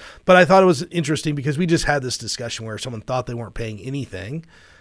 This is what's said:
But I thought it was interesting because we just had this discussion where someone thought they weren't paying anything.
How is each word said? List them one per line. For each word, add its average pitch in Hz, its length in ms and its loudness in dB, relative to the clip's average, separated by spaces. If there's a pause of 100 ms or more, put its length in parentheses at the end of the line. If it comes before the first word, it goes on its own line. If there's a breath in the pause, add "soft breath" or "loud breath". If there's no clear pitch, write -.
(260 loud breath)
But 180 100 8
I 180 80 8
thought 190 180 6
it 190 60 6
was 156 160 2
interesting 160 520 -2
because 139 220 -4
we 180 80 0
just 160 200 2
had 147 180 0
this 123 140 -6
discussion 117 480 -8
where 110 120 -8
someone 113 240 -10
thought 127 240 -4
they 123 80 -8
weren't 117 220 -10
paying 110 240 -8
anything. 131 640 -8 (360 loud breath)